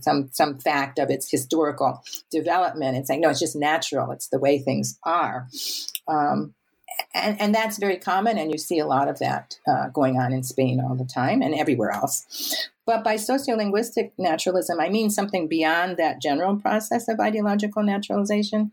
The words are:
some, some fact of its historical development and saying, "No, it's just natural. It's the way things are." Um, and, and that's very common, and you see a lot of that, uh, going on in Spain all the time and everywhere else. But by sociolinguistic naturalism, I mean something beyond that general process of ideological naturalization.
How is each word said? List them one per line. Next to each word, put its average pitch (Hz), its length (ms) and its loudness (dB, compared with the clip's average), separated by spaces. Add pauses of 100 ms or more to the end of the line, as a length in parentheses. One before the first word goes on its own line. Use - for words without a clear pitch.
some, 143 300 0
some 147 260 0
fact 139 400 -2
of 139 100 0
its 135 220 -4
historical 139 720 0 (280)
development 160 680 0
and 139 80 -4
saying, 143 160 0
"No, 156 80 6
it's 135 100 0
just 156 160 -2
natural. 143 540 0
It's - 180 -10
the 139 100 0
way 139 200 4
things 131 460 -2
are." 139 440 -2 (580)
Um, 147 480 0 (600)
and, 208 260 0
and 208 140 4
that's 220 240 0
very 196 180 0
common, 190 400 0
and 156 160 -2
you 156 60 -4
see 165 200 -2
a 151 80 2
lot 139 220 2
of 139 120 -4
that, 135 460 -4
uh, 135 220 2
going 131 300 2
on 127 160 0
in 131 80 -2
Spain 127 440 0
all 127 80 -2
the 127 120 -4
time 143 340 0
and 156 140 0
everywhere 135 380 0
else. - 760 -6 (160)
But 226 180 2
by 220 120 2
sociolinguistic 220 1040 0
naturalism, 175 640 2
I 165 100 2
mean 214 180 2
something 196 400 0
beyond 165 480 2
that 156 240 0
general 165 360 2
process 214 520 0
of 220 120 0
ideological 208 600 0
naturalization. 208 920 0